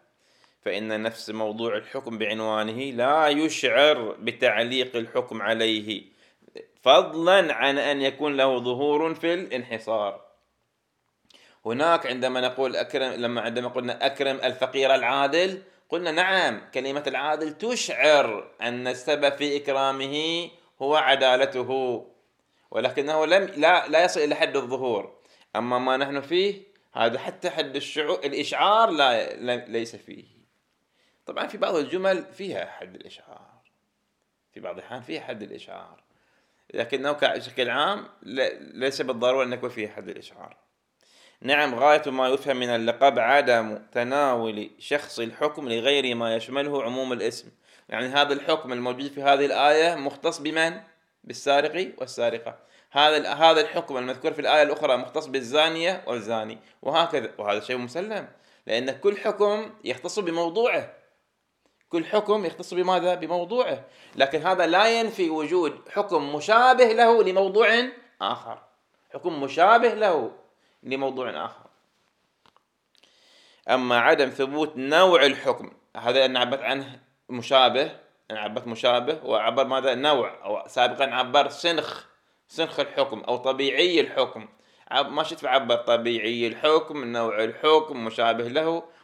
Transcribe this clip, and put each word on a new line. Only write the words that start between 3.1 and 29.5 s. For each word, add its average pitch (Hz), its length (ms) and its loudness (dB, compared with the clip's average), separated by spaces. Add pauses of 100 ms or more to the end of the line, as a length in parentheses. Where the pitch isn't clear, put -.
يشعر 143 920 2
بتعليق 120 760 0
الحكم 113 460 -6
عليه، 110 640 -2 (760)
فضلًا 165 720 4
عن 135 240 0
أن 139 240 -2
يكون 135 360 -2
له 135 220 2
ظهور 147 540 0
في 165 200 -2
الانحصار. 113 880 -6 (1400)
هناك 151 400 2
عندما 127 360 -2
نقول 127 340 -2
أكرم، 131 360 -2
لما 120 300 -4
عندما 117 280 -6
قلنا 123 360 -4
"أكرم 135 300 -2
الفقير 131 600 0
العادل"، 139 680 0 (280)
قلنا 170 220 -4
نعم، 170 500 0 (120)
كلمة 135 340 -4
العادل 151 460 -2
تشعر 143 1000 2 (100)
أن 123 260 -4
السبب 143 500 0
في 143 200 -2
إكرامه 143 920 -2 (320)
هو 143 140 2
عدالته، 131 1120 2 (680)
ولكنه 143 540 0
لم، 185 180 4
لا، 165 440 2
لا 156 160 4
يصل 175 160 0
إلى 147 160 0
حد 139 200 0
الظهور. 123 600 -4 (400)
أما 120 220 -2
ما 131 200 0
نحن 139 240 -4
فيه 185 420 -2 (300)
هذا 117 260 0
حتى 180 300 -8
حد 143 260 -6
الشعو-، 147 500 -4
الإشعار 170 640 2
لا، 135 460 2
لا، 123 300 -4